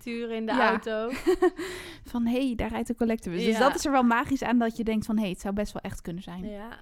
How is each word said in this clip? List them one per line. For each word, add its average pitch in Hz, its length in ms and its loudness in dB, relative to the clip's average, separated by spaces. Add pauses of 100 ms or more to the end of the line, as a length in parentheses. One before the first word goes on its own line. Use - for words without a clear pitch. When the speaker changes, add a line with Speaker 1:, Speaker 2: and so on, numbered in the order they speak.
(100)
Speaker 1:
ik. 233 60 -4
Speaker 2:
turen 226 200 -6
in 220 100 -4
de 214 60 0
Speaker 1:
Ja. 240 160 4
Speaker 2:
auto. 220 420 -2 (460)
Speaker 1:
<laughs> - 560 -12
Van, 233 140 0
hé, 254 280 0
daar 220 140 -4
rijdt 226 200 -4
een 233 80 -4
collectebus. 208 480 0
Dus 220 120 4
Speaker 2:
Ja. - 20 4
Speaker 1:
dat 262 160 6
is 339 120 -2
er 277 60 2
wel 269 100 6
magisch 240 400 2
aan, 233 160 2
dat 226 180 2
je 233 80 -2
denkt 220 220 0
van, 220 120 0
hé, 214 100 0
het 180 120 -6
zou 196 140 -4
best 208 180 -2
wel - 100 -8
echt - 180 -8
kunnen 180 220 -10
zijn. 180 220 -12
Speaker 2:
Ja. 208 380 -12